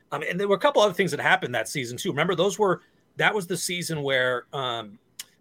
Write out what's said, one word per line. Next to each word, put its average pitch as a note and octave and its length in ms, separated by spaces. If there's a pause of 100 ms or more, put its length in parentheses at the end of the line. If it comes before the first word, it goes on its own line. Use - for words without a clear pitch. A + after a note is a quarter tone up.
(100)
um, D3 100
and F3 180
there G3+ 80
were G3+ 80
a F3 40
couple C#4+ 240
other G3+ 100
things F#3 160
that C#3 100
happened C#3+ 360
that A2+ 120
season B2 300
too. F3+ 140
Remember, D3+ 240
those F3+ 240
were, F#3+ 240 (320)
that F3+ 180
was G3 140
the F3+ 100
season E3 460
where, B2+ 500
um, A#2 460 (420)